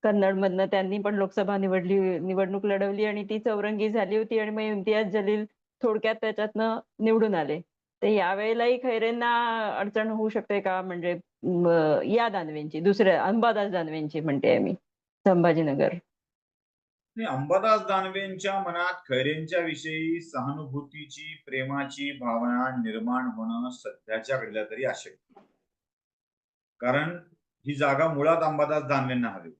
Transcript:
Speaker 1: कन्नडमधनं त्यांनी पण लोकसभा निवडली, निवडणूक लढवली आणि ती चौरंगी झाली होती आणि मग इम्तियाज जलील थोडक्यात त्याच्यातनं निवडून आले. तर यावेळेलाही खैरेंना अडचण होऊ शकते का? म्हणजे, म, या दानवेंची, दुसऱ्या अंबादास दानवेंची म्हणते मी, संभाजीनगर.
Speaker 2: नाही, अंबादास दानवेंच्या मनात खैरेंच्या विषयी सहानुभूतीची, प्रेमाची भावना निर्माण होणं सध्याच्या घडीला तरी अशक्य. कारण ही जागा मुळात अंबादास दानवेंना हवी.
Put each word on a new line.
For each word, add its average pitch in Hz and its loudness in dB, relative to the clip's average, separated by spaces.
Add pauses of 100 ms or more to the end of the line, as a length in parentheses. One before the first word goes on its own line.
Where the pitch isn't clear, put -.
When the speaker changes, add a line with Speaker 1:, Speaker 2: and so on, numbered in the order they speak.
Speaker 1:
कन्नडमधनं 196 2
त्यांनी 190 0
पण 208 0
लोकसभा 196 0
निवडली, 185 2
निवडणूक 190 0
लढवली 202 0
आणि 208 -2
ती 214 -4
चौरंगी 214 0
झाली 208 0
होती 220 0
आणि 214 -2
मग 214 -4
इम्तियाज 214 0
जलील 208 0 (380)
थोडक्यात 220 2
त्याच्यातनं 220 -2 (200)
निवडून 220 4
आले. 156 -2 (400)
तर 202 2
यावेळेलाही 214 2
खैरेंना 233 0 (200)
अडचण 214 -2
होऊ 220 0
शकते 208 -2
का? 185 0
म्हणजे, 180 -4 (240)
म, 175 2 (380)
या 226 2
दानवेंची, 156 -6
दुसऱ्या 190 4
अंबादास 214 2
दानवेंची 156 -4
म्हणते 139 2
मी, 104 0 (540)
संभाजीनगर. 165 4 (1200)
Speaker 2:
नाही, 220 -6
अंबादास 190 2
दानवेंच्या 190 -2
मनात 175 -2
खैरेंच्या 156 -2
विषयी 160 -4
सहानुभूतीची, 147 -10
प्रेमाची 139 -4
भावना 123 -2
निर्माण 120 -2
होणं 117 -6
सध्याच्या 117 -6
घडीला 110 -6
तरी 110 -8
अशक्य. - -10 (1400)
कारण 147 0 (500)
ही 147 -4
जागा 143 2
मुळात 160 2
अंबादास 147 0
दानवेंना 127 0
हवी. 90 -10 (100)